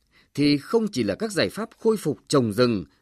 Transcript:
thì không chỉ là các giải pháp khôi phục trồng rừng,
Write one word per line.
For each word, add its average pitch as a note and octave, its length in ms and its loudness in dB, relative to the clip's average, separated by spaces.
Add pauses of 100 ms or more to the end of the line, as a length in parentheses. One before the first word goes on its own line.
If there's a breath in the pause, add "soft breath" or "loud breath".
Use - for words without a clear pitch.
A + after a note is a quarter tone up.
(340 soft breath)
thì D3 240 2
không A3 300 0
chỉ C3+ 160 -2
là G2 120 -2
các A3 160 -6
giải C#3+ 180 0
pháp G#3 200 -8 (100)
khôi A3 180 0
phục D3+ 300 -4
trồng A#2+ 260 2
rừng, A2 320 2 (160 soft breath)